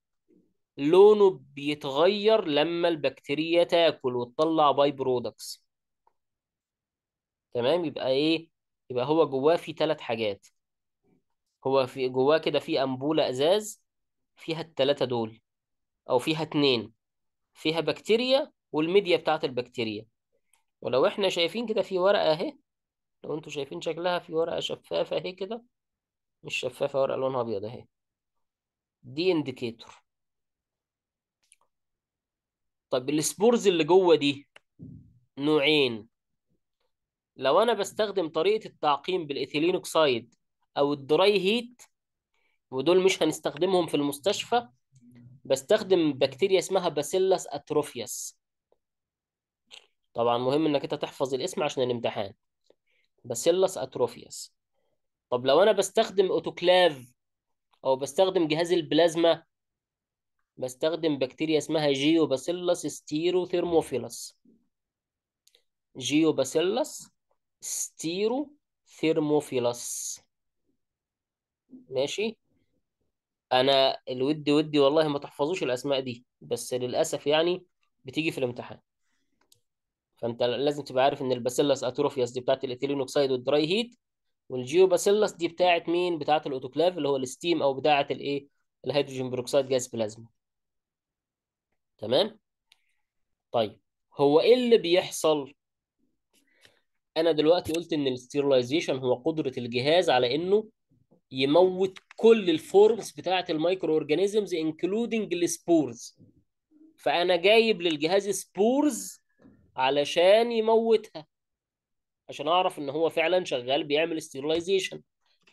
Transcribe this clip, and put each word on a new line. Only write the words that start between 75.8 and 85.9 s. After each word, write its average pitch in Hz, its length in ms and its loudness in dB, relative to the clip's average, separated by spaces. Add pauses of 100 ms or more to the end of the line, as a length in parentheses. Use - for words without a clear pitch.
دي، 127 260 -10 (160)
بس 127 320 -8
للاسف 123 540 -4
يعني 170 380 0 (400)
بتيجي 156 260 -4
في 160 60 -10
الامتحان. 123 420 -6 (1400)
فانت 120 260 -6
لازم 139 400 -2
تبقى 127 200 0
عارف 139 180 0
ان 131 100 -4
الباسيلس 127 520 0
اتروفياس 127 480 -2
دي 127 80 -10
بتاعت 135 240 -2
الايثيلين 135 360 -6
اوكسيد 135 320 -2
والدراي 139 360 0
هيت، 226 280 -4 (540)
والجيوباسيلس 180 840 2
دي 165 160 -6
بتاعت 170 420 0
مين؟ 175 280 -2